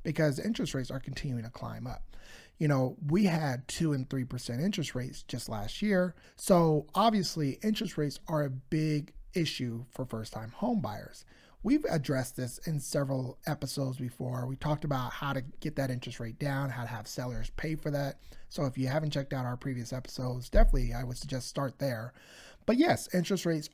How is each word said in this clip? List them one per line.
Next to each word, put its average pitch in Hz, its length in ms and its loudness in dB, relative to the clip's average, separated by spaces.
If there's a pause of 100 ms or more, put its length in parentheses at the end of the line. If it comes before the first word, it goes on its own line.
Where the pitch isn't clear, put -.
because 151 340 2
interest 226 340 -2
rates 131 180 -2
are 135 100 -4
continuing 127 420 -4
to 120 80 -10
climb 117 380 -8
up. - 280 -10 (420)
You 156 100 2
know, 131 360 4
we 175 200 6
had 156 420 2
two 160 260 0
and 131 160 -2
three 131 160 -2
percent 120 360 -6
interest 170 340 0
rates 127 300 -6
just - 240 -8
last 113 340 -4
year. 185 320 2 (220)
So 165 580 6
obviously 190 680 4
interest 214 340 0
rates 147 300 -2
are 151 160 2
a 139 60 -2
big 151 640 0 (200)
issue 127 560 -2
for - 140 -6
first-time 110 480 -8
home 220 280 0
buyers. - 440 -6 (400)
We've 294 240 4
addressed 131 460 0
this 127 320 -6
in 156 140 -2
several 135 640 -2
episodes 135 500 -4
before. 127 520 -4
We 131 80 -6
talked 151 280 -2
about 131 280 -2
how 143 200 -4
to 135 100 -2 (180)
get 151 160 -4
that 131 160 0
interest 123 260 -8
rate 120 220 -8
down, 139 300 -2
how 120 120 -6
to 117 60 -6
have 117 180 -8
sellers - 440 -4
pay 156 260 -4
for 151 160 -4
that. 139 260 -2 (300)
So - 160 -2
if 127 120 -2
you 131 120 0
haven't 147 240 0
checked 139 200 -2
out 131 140 -2
our 123 100 -4
previous 123 360 -6
episodes, 123 580 -6
definitely 120 420 10
I 127 120 -2
would 123 120 -6
suggest 131 300 -4
start 135 320 -4
there. 123 360 -2 (520)
But 240 120 4
yes, - 360 4
interest 180 320 2
rates 160 280 0